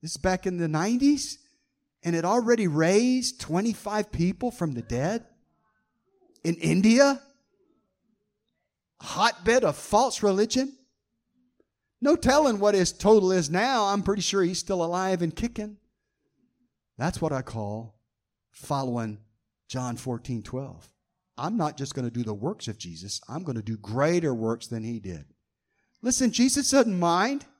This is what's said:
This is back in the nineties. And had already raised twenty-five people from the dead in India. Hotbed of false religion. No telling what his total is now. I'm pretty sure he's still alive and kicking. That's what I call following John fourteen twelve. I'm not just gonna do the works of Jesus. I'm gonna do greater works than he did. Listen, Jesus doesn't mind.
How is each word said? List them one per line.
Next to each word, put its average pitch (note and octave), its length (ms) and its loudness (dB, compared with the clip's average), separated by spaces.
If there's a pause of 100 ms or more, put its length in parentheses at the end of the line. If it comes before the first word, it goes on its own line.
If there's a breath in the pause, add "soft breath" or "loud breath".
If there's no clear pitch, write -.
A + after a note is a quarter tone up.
This E3 100 -12
is - 40 -10
back F#3 280 -2
in F#3 120 -4
the E3+ 100 -2
nineties. A#3+ 720 0 (640)
And E3+ 140 -2
had - 80 -2
already A3+ 420 2
raised G#3 720 2
twenty-five G#3 720 -4
people F#3 400 -2
from D#3+ 220 -6
the A#2+ 100 -8
dead D#3 420 -4 (1200)
in E3+ 140 -2
India. A3 680 4 (1800)
Hotbed A3+ 600 2
of D#3 140 2
false A3 480 0
religion. A3 520 2 (1200)
No D4 160 4
telling C4+ 420 4
what G#3 160 4
his F#3 180 2
total G3+ 380 4
is F3+ 180 0
now. G#3+ 380 0
I'm G3+ 160 0
pretty F#3 200 -2
sure G3 200 0
he's F3+ 160 0
still F#3 240 -4
alive F3+ 400 -2
and E3 140 -2
kicking. G#3+ 400 -8 (1200)
That's D3 240 -4
what D#3 120 -2
I C3 100 -4
call A2 580 -10 (500)
following A#2+ 680 -6 (500)
John B2 280 -6
fourteen A#2+ 460 -8
twelve. C3 480 -12 (460)
I'm E3 200 -4
not D3+ 200 -2
just C#3 180 -10
gonna B2 160 -4
do A#2 140 -4
the G#2+ 100 -6
works B2 320 -8
of G#2+ 100 -8
Jesus. F2 520 -12
I'm D#3 160 -10
gonna A#2+ 180 -6
do A2 140 -6
greater C#3 580 0
works A2+ 320 -4
than A2+ 160 -8
he A#2 160 -8
did. F2+ 280 -12 (760)
Listen, B3 300 0
Jesus B3+ 360 2
doesn't A#3 300 2
mind. F#3 480 0 (140)